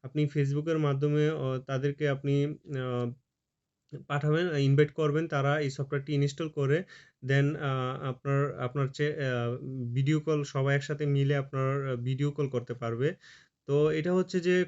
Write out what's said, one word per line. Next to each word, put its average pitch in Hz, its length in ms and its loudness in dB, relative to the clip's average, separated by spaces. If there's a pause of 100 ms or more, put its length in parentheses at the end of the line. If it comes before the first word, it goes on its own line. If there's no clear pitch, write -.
আপনি 151 220 0
Facebook-এর 147 520 0
মাধ্যমে, 147 520 2
আহ, 131 380 -2
তাদেরকে 143 420 0
আপনি, 139 360 2
আহ, 127 640 -4 (960)
পাঠাবেন, 151 500 2
ইনভাইট 139 340 6
করবেন, 156 360 0
তারা 143 320 0
এই 147 100 -2
সফটওয়্যারটি 139 440 -4
ইনস্টল 143 360 0
করে 147 340 0 (420)
then, 139 320 2
আহ, 135 520 -4
আপনার, 139 500 -2
আপনার 131 280 -2
চে-, 147 240 -2
আহ, 127 460 -2 (360)
ভিডিও 139 260 2
কল 151 240 0
সবাই 139 320 0
একসাথে 143 300 -2
মিলে 139 300 2
আপনার, 135 540 -2
আহ, 127 60 -2
ভিডিও 131 360 -2
কল 143 160 -2
করতে 123 260 -4
পারবে। 120 420 -2 (500)
তো 147 260 2
এটা 156 220 0
হচ্ছে 185 260 0
যে 180 280 2